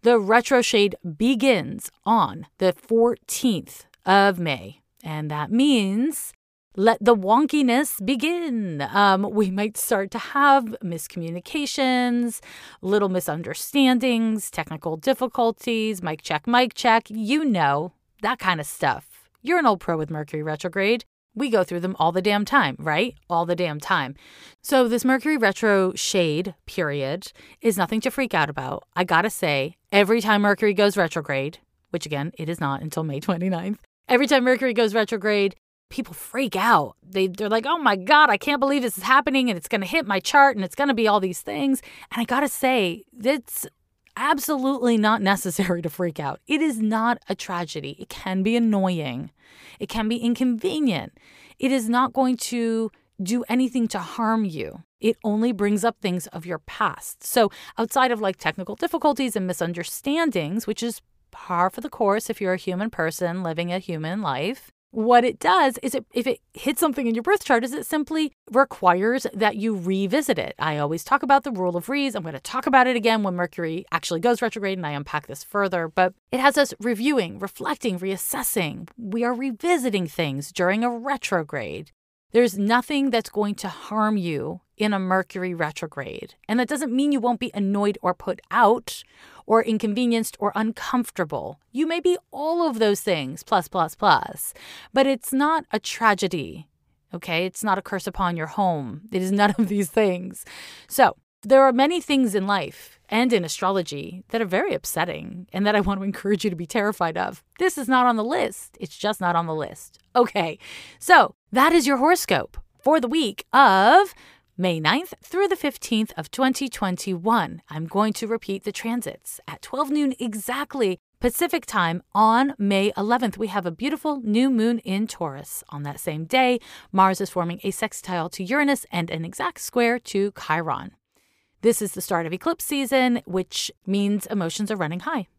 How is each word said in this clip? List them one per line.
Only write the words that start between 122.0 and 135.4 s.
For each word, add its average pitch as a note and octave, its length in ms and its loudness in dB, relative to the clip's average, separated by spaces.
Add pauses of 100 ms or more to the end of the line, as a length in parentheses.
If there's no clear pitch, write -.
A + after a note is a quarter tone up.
on A3+ 440 4
May G3 400 2
eleventh, A3 400 0
we G#3+ 100 -4
have F#3+ 180 -4
a F3 60 -2
beautiful C#4+ 480 -4
new A#3 300 2
moon A#3 300 2
in G3+ 280 -4
Taurus. D3 640 -8
On D3 140 -10
that C#3+ 180 -10
same D#3+ 240 -6
day, B3 340 2 (320)
Mars F#3+ 300 4
is G3 80 -4
forming F3 340 -4
a G3 80 -2
sextile F3+ 600 -6
to - 120 -10
Uranus C#4 480 0
and E3+ 180 -4
an E3 140 -6
exact G3 380 -8
square A#3+ 380 0
to G3 340 -2 (140)
Chiron. D#3+ 440 -4 (720)
This A3 200 2
is G3+ 120 -6
the F#3+ 80 -8
start E3+ 240 -2
of D#3+ 80 -6
eclipse E4 320 -4
season, C4 600 0
which - 460 -6 (140)
means G3+ 400 0
emotions G3+ 460 -4
are G#3+ 60 -4
running F3 240 -4
high. C#4+ 260 -6 (120)